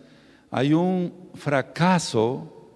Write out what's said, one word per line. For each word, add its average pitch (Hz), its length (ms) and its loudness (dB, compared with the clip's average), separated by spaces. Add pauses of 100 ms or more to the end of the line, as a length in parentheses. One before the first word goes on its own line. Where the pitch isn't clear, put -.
(500)
hay 135 220 0
un 180 400 0 (220)
fracaso 147 1200 0 (200)